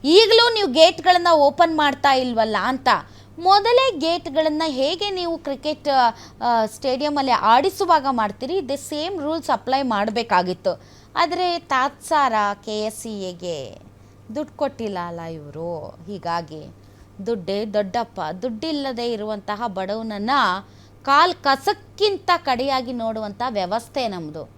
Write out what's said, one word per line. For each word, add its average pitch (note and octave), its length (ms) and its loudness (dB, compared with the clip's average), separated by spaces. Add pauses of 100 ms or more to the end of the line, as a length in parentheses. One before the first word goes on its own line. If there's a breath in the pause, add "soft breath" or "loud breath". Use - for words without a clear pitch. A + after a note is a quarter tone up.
ಈಗಲೂ A4+ 500 6
ನೀವು G#4 140 0
ಗೇಟ್‌ಗಳನ್ನು F4 680 6
ಓಪನ್ D4+ 400 4
ಮಾಡ್ತಾ C#4+ 360 2
ಇಲ್ವಲ್ಲ?" A3+ 480 0
ಅಂತ. B3+ 280 -2 (500 loud breath)
ಮೊದಲೇ G#4 600 4
ಗೇಟ್‌ಗಳನ್ನು D#4+ 720 -2
ಹೇಗೆ D#4 400 -2
ನೀವು F4 280 -4
ಕ್ರಿಕೆಟ್, D4 500 -6 (540 loud breath)
ಆ, A3+ 240 2
ಸ್ಟೇಡಿಯಮಲ್ಲಿ C4+ 680 -2
ಆಡಿಸುವಾಗ C#4+ 760 4
ಮಾಡ್ತೀರಿ, A#3+ 480 -4
the C#4 180 -4
same D#4 400 -8
rules D4+ 300 -4
apply C4 400 0
ಮಾಡಬೇಕಾಗಿತ್ತು. G#3 1120 -2 (180)
ಆದರೆ F4 420 0
ತಾತ್ಸಾರ C#4 760 0 (320)
ಕೆ G#3+ 160 -6
ಎಸ್ A3 160 -4
ಸಿ G3+ 340 -10
ಎಗೆ E3+ 580 -10 (460 soft breath)
ದುಡ್ಡು D4 220 -8
ಕೊಟ್ಟಿಲ್ಲ A#3 500 -6
ಅಲ್ಲ E3+ 140 -12
ಇವರು, E3 840 -12
ಹೀಗಾಗಿ E3+ 680 -8 (520 soft breath)
ದುಡ್ಡೇ G3+ 380 -4
ದೊಡ್ಡಪ್ಪ. G#3 560 -4 (220)
ದುಡ್ಡಿಲ್ಲದೆ B3 680 -6
ಇರುವಂತಹ G#3 540 -6
ಬಡವನನ್ನ G#3 640 -6 (720 soft breath)
ಕಾಲ್ D#4 320 4
ಕಸಕ್ಕಿಂತ - 1000 -2
ಕಡೆಯಾಗಿ C4 560 -2
ನೋಡುವಂಥ A3 580 -6
ವ್ಯವಸ್ಥೆ A3 580 -4
ನಮ್ದು D#3+ 340 -8 (160)